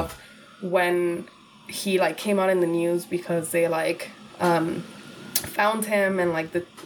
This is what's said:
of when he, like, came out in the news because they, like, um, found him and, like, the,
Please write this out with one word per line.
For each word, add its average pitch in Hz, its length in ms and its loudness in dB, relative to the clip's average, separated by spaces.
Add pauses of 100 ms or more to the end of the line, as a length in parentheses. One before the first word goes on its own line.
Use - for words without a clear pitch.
of - 160 -10 (420)
when 175 640 0 (420)
he, 190 300 0
like, 214 180 2
came 202 220 0
out 190 120 4
in 185 100 4
the 170 60 4
news 170 380 2
because 170 460 -2
they, 170 180 2
like, 165 420 -2 (300)
um, 170 420 2 (520)
found 214 520 0
him 196 320 2
and, 175 140 2
like, 160 200 -4
the, 175 120 -2 (220)